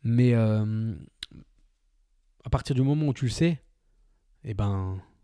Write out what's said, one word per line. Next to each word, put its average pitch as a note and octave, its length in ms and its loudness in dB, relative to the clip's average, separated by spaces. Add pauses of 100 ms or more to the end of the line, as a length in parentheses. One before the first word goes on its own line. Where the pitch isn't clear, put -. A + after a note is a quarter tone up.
Mais, A#2+ 320 4
euh, A2 600 0 (1500)
à A#2+ 60 -6
partir C3+ 240 -2
du B2+ 80 2
moment D3 260 2
où C3+ 40 0
tu C3 140 -4
le A#2 40 0
sais, E3 300 0 (840)
eh G#2+ 100 -8
ben F#2+ 480 -4 (220)